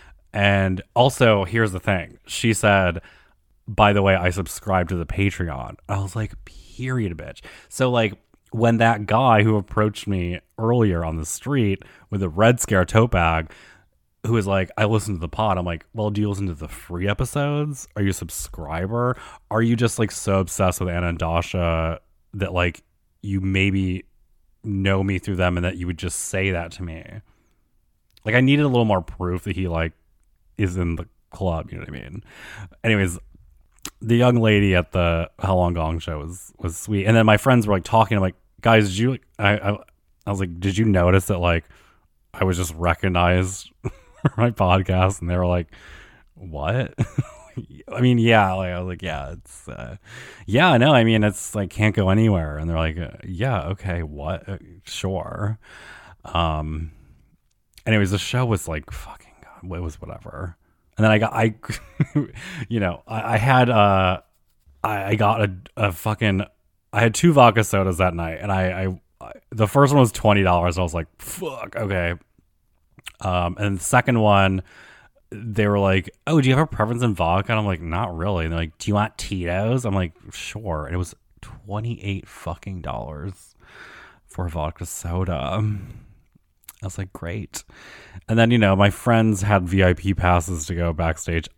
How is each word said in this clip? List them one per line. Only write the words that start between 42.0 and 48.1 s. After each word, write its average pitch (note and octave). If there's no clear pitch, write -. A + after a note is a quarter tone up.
I G2+
was F#2
just E2+
recognized F2+
<laughs> -
for -
my A#2+
podcast?" F#2+
And E2+
they F2
were F2+
like, F2
"What?" E2
<laughs> -
I A#2+
mean, B2